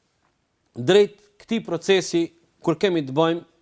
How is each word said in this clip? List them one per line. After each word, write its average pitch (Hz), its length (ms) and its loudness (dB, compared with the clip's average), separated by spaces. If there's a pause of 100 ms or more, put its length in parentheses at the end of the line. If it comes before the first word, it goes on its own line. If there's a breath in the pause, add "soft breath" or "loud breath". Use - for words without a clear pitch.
(760)
drejt 190 420 2 (240)
këtij 226 240 -6
procesi 170 560 0 (420)
kur 160 140 0
kemi 175 260 0
të 131 120 -10
bëjmë 165 280 0 (180)